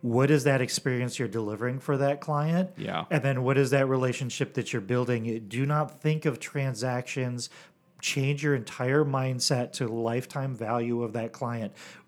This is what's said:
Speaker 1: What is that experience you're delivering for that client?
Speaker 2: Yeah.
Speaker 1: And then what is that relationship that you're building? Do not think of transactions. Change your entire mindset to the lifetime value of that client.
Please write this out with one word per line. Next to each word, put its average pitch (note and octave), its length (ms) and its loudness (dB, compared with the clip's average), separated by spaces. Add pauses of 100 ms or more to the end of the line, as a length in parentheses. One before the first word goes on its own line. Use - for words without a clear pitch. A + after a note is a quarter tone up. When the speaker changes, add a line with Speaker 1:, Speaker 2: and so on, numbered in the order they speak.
Speaker 1:
What B2+ 280 4
is C#3+ 140 6
that C#3 160 4
experience B2 580 -2
you're A#2+ 80 -2
delivering A2 540 -4
for C#3+ 160 0
that C#3 240 2
client? D#3+ 560 0
Speaker 2:
Yeah. - 340 -4
Speaker 1:
And D3+ 140 2
then C3 200 2
what C3 120 4
is C#3 140 4
that C3+ 180 4
relationship C3 640 0
that A#2 200 -4
you're A2+ 80 0
building? A2+ 680 0
Do A#2+ 160 -2
not D3 380 -2
think D#3 240 0
of D#3 120 0
transactions. B2 1080 -4 (540)
Change C#3+ 420 0
your D3 100 4
entire C3 520 2
mindset C3 680 0
to B2+ 140 -2
the A2 60 -4
lifetime B2 640 -2
value A#2+ 480 0
of A2+ 120 -4
that A2+ 180 -4
client. A#2 400 -4 (360)